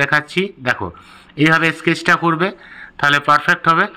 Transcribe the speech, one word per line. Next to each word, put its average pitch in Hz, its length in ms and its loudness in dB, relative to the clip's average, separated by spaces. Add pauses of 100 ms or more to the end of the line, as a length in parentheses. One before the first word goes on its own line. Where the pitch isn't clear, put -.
দেখাচ্ছি। 147 380 -2 (260)
দেখো, 120 200 -4 (560)
এইভাবে 160 240 2 (120)
স্কেচটা 165 360 0 (100)
করবে, 165 240 0 (500)
তাহলে 143 200 2 (100)
পারফেক্ট 160 440 2
হবে, 180 140 2 (100)